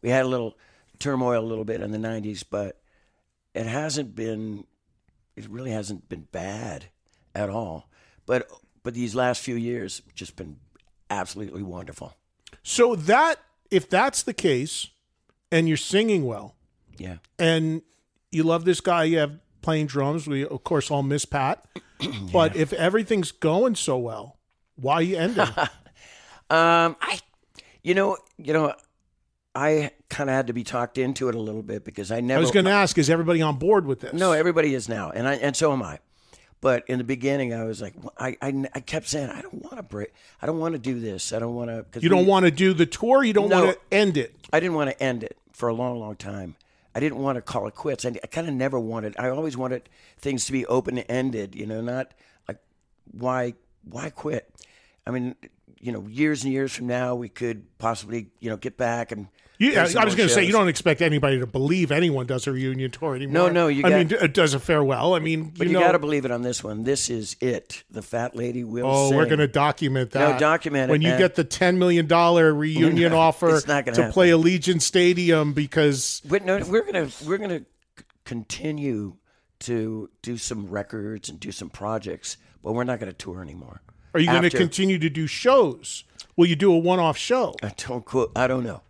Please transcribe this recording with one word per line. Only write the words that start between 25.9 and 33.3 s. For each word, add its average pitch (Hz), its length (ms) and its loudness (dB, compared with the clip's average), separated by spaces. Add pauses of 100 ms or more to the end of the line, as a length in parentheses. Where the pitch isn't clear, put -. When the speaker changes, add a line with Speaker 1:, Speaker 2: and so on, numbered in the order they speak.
Speaker 1:
Um, 165 480 4
I, - 200 -4 (640)
you 175 100 2
know, 196 240 2 (220)
you 151 140 -4
know, 156 200 2 (800)
I 147 360 0 (180)
kinda 139 220 -4
had 131 160 0
to 120 60 -6
be 120 100 -6
talked 120 340 -6
into 127 320 -2
it 113 60 -4
a 117 40 -6
little 107 240 -8
bit 104 200 -10
because 98 280 -10
I 117 100 -2
never 127 180 0
Speaker 2:
I - 20 4
was - 100 2
gonna 190 180 4
ask, 202 280 2
is 143 120 2
everybody 165 320 2